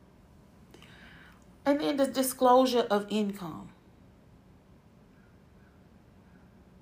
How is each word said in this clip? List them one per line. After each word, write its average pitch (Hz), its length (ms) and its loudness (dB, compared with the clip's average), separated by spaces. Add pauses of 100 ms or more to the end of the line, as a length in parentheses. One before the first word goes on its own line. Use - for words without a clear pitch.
(1700)
And 285 120 2
then 302 200 -4
the 269 80 2
disclosure 254 840 2
of 208 200 0
income. 202 580 -6 (3250)